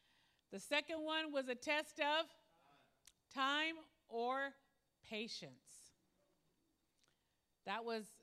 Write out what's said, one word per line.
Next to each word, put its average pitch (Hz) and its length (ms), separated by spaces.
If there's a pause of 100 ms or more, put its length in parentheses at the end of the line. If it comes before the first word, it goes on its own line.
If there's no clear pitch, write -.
(520)
The 196 80
second 294 420
one 311 300
was 269 160
a 247 80
test 302 460
of 302 240 (1080)
time 294 420 (340)
or 254 400 (600)
patience. - 840 (1700)
That 220 200
was, 226 180 (200)